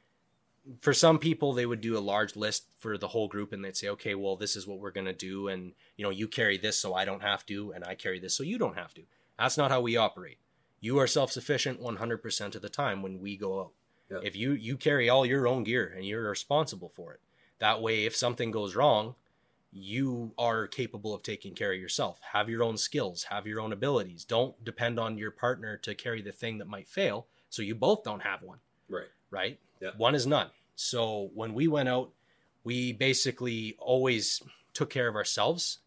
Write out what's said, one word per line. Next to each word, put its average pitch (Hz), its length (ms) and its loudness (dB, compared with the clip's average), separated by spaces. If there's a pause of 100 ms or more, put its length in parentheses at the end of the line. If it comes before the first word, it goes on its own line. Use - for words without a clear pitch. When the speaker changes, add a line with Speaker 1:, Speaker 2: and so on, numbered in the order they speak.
(800)
Speaker 1:
for 143 140 4
some 160 260 8
people, 151 340 0
they 123 140 0
would 120 140 -2
do 113 160 0
a - 20 -2
large 101 360 0
list 107 300 -2 (140)
for 107 180 -4
the 98 120 -4
whole 110 180 0
group, 101 260 -6
and 98 100 -8
they'd 98 140 -8
say, 101 120 -2
"Okay, 101 260 -4
well, 98 200 -2
this 101 200 -2
is 95 100 -6
what 98 140 -10
we're 98 120 -8
gonna 95 220 -4
do, 95 360 -6
and, 92 240 -6 (240)
you 104 60 -8
know, 101 60 0
you 98 180 -2
carry 104 300 2
this 101 220 0
so 95 160 -2
I 92 100 2
don't 98 160 -4
have 101 260 0
to, 101 260 -6
and 90 100 -12
I 90 120 -8
carry 92 240 -4
this 90 160 -2
so 135 80 -2
you 196 140 -4
don't 120 200 -2
have 90 180 -8
to." 80 80 -20 (360)
That's 120 180 2
not 139 140 4
how 127 100 4
we 117 160 2
operate. 90 400 0 (440)
You 123 180 2
are 131 80 6
self-sufficient 131 760 2
one 117 160 -4
hundred 113 240 -2
percent 107 340 -4
of 104 60 -10
the 104 80 -8
time 107 320 -2
when 95 180 -6
we 101 180 -6
go 95 220 -2
out. 90 120 -8 (400)
Speaker 2:
Yeah. 98 120 -6
Speaker 1:
If 104 120 -6
you, 120 180 -2
you 117 240 -4
carry 135 320 4
all 131 160 8
your 127 220 4
own 127 160 4
gear, 104 320 0
and 95 100 -8
you're 107 240 -4
responsible 101 600 0
for 82 240 -16
it. - 60 -20 (400)
That 110 220 4
way, 110 240 2
if 113 100 0
something 120 360 0
goes 104 240 -2
wrong, 120 400 6 (580)
you 117 640 -2
are 113 300 2
capable 107 460 -4
of 98 100 -8
taking 98 320 -8
care 104 180 0
of 92 60 -4
yourself. 92 400 -4 (140)
Have 104 160 2
your 113 120 0
own 113 160 2
skills, 101 460 -2
have 101 240 -6
your 107 140 -6
own 110 120 -4
abilities. 101 520 -2
Don't 120 380 0
depend 117 360 -2
on 110 180 -2
your 104 140 -8
partner 113 460 -2
to 104 180 -8
carry 113 260 -6
the 98 120 -10
thing 113 260 -6
that 104 80 -12
might - 220 -10
fail, - 360 -2 (240)
so - 140 -8
you 104 100 -4
both 156 300 4
don't 107 200 -6
have 95 200 -4
one. 92 160 -18 (300)
Speaker 2:
Right. - 180 -6 (240)
Speaker 1:
Right? 95 280 -4 (200)
Speaker 2:
Yeah. 95 180 -8
Speaker 1:
One 120 160 6
is 127 140 2
none. 139 220 4 (260)
So 110 580 -2
when 110 200 -4
we 135 140 4
went 147 220 2
out, 127 220 0 (520)
we 123 280 -2
basically 123 880 0
always 127 640 2 (320)
took - 160 -2
care 123 180 0
of 107 80 -2
ourselves. 113 720 0